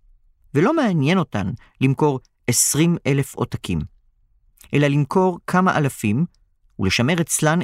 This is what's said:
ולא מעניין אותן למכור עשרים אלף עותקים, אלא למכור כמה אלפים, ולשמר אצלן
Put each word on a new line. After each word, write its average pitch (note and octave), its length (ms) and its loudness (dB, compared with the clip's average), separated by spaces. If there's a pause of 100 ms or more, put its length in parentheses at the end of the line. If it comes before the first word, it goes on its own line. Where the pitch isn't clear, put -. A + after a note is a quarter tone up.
(540)
ולא G3 220 2
מעניין F#3 420 2
אותן G2+ 340 -4 (300)
למכור C3+ 380 2 (280)
עשרים E3 500 0 (100)
אלף C#3 280 -2
עותקים, - 440 -4 (920)
אלא C#3+ 140 2
למכור E3+ 600 0
כמה F#3 300 2
אלפים, C3 480 0 (540)
ולשמר A#2+ 420 0
אצלן D#3 420 0